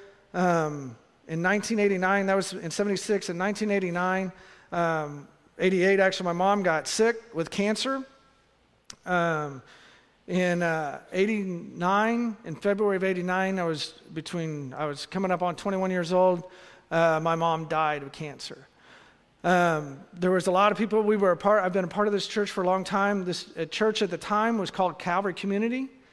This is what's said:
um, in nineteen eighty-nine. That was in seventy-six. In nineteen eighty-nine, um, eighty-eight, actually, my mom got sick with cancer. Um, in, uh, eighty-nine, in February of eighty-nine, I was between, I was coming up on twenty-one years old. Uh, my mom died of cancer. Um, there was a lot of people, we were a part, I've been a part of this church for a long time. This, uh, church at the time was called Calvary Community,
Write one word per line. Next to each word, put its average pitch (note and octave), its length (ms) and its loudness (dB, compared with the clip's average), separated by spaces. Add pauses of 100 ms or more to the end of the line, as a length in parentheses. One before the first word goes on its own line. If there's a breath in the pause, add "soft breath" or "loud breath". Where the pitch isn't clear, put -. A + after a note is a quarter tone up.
(340 loud breath)
um, D#3 640 0 (300)
in D#3+ 140 -4
nineteen G3+ 380 0
eighty-nine. G3 460 2
That F#3+ 100 2
was F#3 180 -2
in E3+ 180 -8
seventy-six. G3+ 580 -2
In E3+ 80 -6
nineteen G#3 320 -2
eighty-nine, F#3 640 0 (400 loud breath)
um, D#3 560 -2 (320)
eighty-eight, F#3 400 4
actually, F#3+ 260 2
my E3+ 80 0
mom G3 300 2
got D#3+ 240 0
sick A3+ 300 2 (160)
with D#3+ 180 -4
cancer. A3 520 -2 (1040)
Um, D#3+ 560 -2 (680 loud breath)
in, F3+ 360 0
uh, D#3+ 360 -2 (120)
eighty-nine, G3+ 1300 0
in D#3+ 100 -8
February G3+ 420 2
of F3+ 60 -2
eighty-nine, F#3+ 560 0
I F3 60 -2
was D#3+ 280 -4 (200)
between, D#3 600 -6
I D3 120 -4
was C#3+ 200 -6
coming F#3+ 240 -2
up F3 140 0
on F3 120 -2
twenty-one F#3+ 360 -2
years F3+ 200 -2
old. F#3 320 4 (460 loud breath)
Uh, E3 320 4
my E3 140 2
mom E3 300 0
died D3+ 360 0
of C#3 100 -12
cancer. - 540 -14 (760 loud breath)
Um, E3 600 2 (120)
there F3+ 180 0
was F#3 160 2
a F#3 40 2
lot G3+ 220 4
of - 40 -4
people, G#3+ 240 2
we G#3+ 140 4
were G3 160 4
a E3+ 60 2
part, G3+ 260 4
I've F#3 80 0
been F#3 140 0
a - 20 -6
part G#3 200 0
of G#3 60 2
this F#3+ 140 -2
church G3+ 240 -2
for G3 100 -4
a F3+ 40 0
long F#3 180 2
time. G3+ 400 0
This, F3 220 -6 (120)
uh, E3 60 -4
church G#3+ 380 0
at F#3+ 80 0
the E3+ 80 -4
time A3 400 0
was F3+ 120 -2
called F3+ 300 -2
Calvary F#3 340 -2
Community, A#3 540 -2 (240 soft breath)